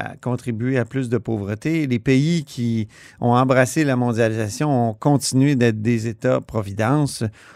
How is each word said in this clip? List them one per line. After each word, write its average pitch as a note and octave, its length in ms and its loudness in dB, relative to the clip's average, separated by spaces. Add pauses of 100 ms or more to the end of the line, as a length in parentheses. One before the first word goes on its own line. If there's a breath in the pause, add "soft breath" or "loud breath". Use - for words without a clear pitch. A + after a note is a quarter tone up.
(220)
contribué B2 540 -4
à A#2+ 80 0
plus C3 240 -6
de A#2 80 0
pauvreté. A2+ 720 -4
Les A#2+ 120 0
pays C#3+ 460 2
qui A#2 440 -4 (340 soft breath)
ont A#2+ 100 2
embrassé C3 520 4
la C3+ 120 2
mondialisation A2+ 720 0 (220)
ont - 20 -4
continué C#3 600 2
d'être A#2 260 2
des A2+ 260 0
États-providence. A#2 1160 -2 (320 soft breath)